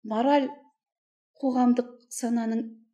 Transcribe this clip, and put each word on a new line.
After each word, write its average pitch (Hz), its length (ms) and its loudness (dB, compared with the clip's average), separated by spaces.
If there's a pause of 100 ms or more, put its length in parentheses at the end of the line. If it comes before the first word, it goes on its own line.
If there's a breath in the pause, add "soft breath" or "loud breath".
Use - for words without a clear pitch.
мораль 254 440 2 (920)
қоғамдық 247 480 2 (180)
сананың 226 560 -4 (300)